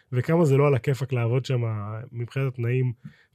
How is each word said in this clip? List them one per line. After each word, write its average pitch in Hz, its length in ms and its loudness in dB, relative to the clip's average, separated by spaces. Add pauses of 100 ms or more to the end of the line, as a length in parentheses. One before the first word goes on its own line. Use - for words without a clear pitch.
(120)
וכמה 160 340 2
זה 135 120 6
לא 143 100 6
על 143 80 4
הכיפאק 131 380 -2
לעבוד 120 320 0
שם 123 160 -2 (500)
מבחינת 120 420 -6
התנאים, 123 400 0 (420)